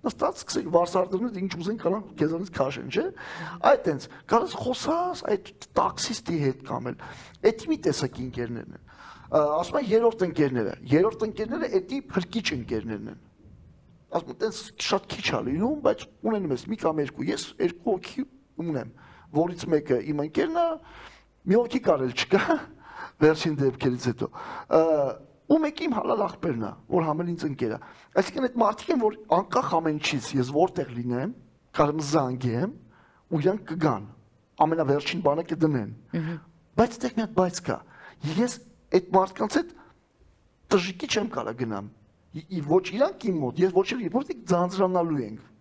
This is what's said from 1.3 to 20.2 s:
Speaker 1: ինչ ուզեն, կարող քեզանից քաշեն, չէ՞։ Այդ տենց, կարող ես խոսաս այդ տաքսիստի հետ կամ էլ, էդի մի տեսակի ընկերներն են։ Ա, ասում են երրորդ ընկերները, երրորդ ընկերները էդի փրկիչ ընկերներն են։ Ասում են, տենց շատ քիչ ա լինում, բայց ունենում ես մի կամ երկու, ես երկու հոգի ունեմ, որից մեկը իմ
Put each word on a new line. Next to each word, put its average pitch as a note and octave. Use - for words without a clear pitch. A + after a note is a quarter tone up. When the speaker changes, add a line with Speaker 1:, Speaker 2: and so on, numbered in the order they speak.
Speaker 1:
ինչ F#3
ուզեն, F3+
կարող G3
քեզանից E3
քաշեն, C3
չէ՞։ A#3
Այդ -
տենց, D3
կարող A#3
ես -
խոսաս E4
այդ -
տաքսիստի F3+
հետ C3+
կամ A#2+
էլ, -
էդի A3+
մի D#4
տեսակի C3+
ընկերներն A#2+
են։ -
Ա, -
ասում F3
են B3+
երրորդ A3+
ընկերները, B2+
երրորդ G3
ընկերները A3
էդի F#3+
փրկիչ -
ընկերներն A2
են։ -
Ասում E3
են, -
տենց A3
շատ -
քիչ -
ա A#2
լինում, F3
բայց -
ունենում G3+
ես A#2+
մի A3
կամ D#3
երկու, -
ես -
երկու -
հոգի G#3+
ունեմ, D3
որից E3+
մեկը D3
իմ D3